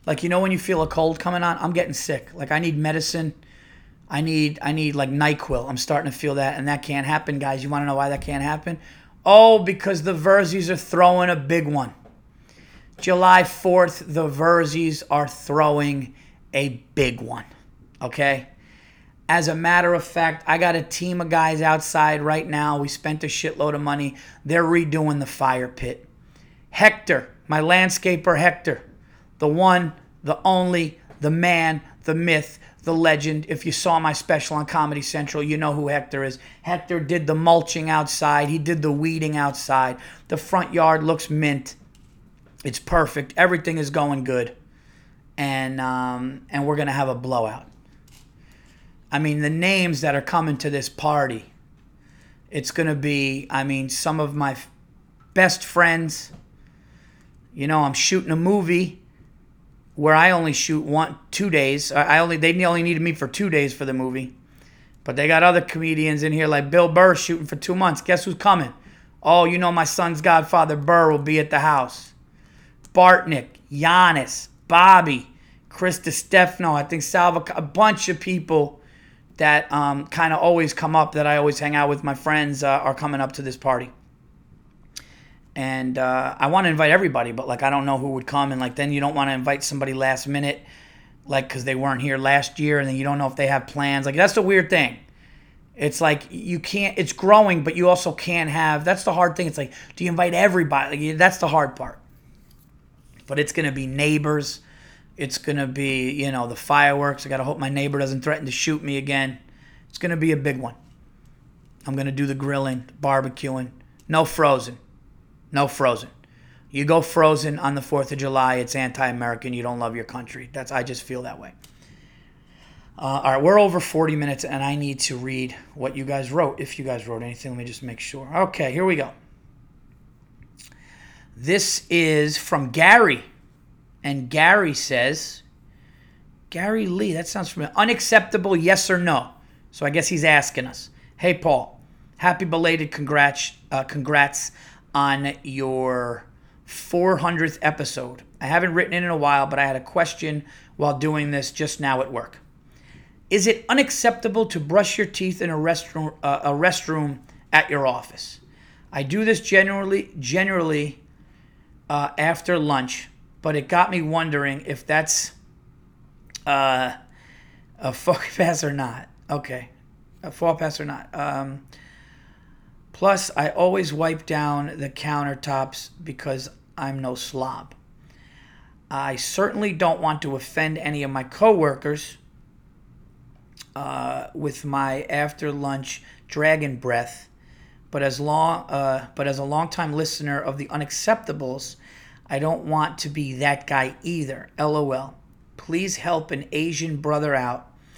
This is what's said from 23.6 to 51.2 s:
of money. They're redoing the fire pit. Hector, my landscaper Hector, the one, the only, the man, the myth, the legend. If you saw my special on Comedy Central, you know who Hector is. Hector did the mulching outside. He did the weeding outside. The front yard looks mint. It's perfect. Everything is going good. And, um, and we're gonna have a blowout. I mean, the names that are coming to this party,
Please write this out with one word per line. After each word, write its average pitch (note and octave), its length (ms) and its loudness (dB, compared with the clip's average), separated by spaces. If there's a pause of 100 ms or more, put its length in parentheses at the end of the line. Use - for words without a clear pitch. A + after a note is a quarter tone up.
of C#3+ 60 -6
money. C#3+ 340 -4 (280)
They're E3+ 200 2
redoing D#3 560 0
the C#3 80 -4
fire B2+ 400 -2
pit. - 420 -10 (600)
Hector, - 580 2 (180)
my D#3 140 0
landscaper F3+ 800 2
Hector, E3 420 2 (560)
the D#3 100 0
one, F3 460 4 (300)
the D3+ 200 -2
only, F3+ 560 0 (220)
the D3 80 0
man, E3 520 2 (220)
the D#3+ 120 0
myth, E3 440 0 (240)
the E3+ 100 -2
legend. D#3 540 2
If D#3 180 -8
you E3 60 -2
saw E3 280 0
my D#3 140 0
special D3+ 440 -2
on D3+ 80 -4
Comedy D3 360 -2
Central, D3 420 -6
you D3+ 140 -2
know D3+ 160 -2
who D3 140 -4
Hector C#3+ 360 -4
is. C3 160 -8 (240)
Hector F3 360 -4
did D#3 280 -2
the D#3 80 0
mulching E3 540 2
outside. D3 600 0
He D#3 80 -2
did D#3+ 240 -2
the D3+ 100 0
weeding D#3 460 -2
outside. C3+ 600 0 (300)
The D#3+ 100 -4
front F3+ 360 -2
yard D#3+ 300 4
looks D#3+ 260 -2
mint. D3+ 460 -2 (880)
It's B2+ 160 -8
perfect. D3+ 580 -2
Everything E3+ 400 2
is C#3+ 140 -4
going C#3+ 320 -2
good. B2 320 -2 (840)
And, C3+ 420 -4
um, B2+ 720 -4
and C#3 160 -2
we're D3 100 0
gonna D3 160 -2
have C3+ 180 0
a B2 60 -4
blowout. A#2+ 520 -4 (1400)
I C#3+ 60 -2
mean, D3+ 220 0
the D3 100 0
names F3 520 0
that D3 120 0
are C#3 80 0
coming D#3 360 -2
to D3+ 120 -6
this C#3 200 -4
party, C#3 560 -2 (1080)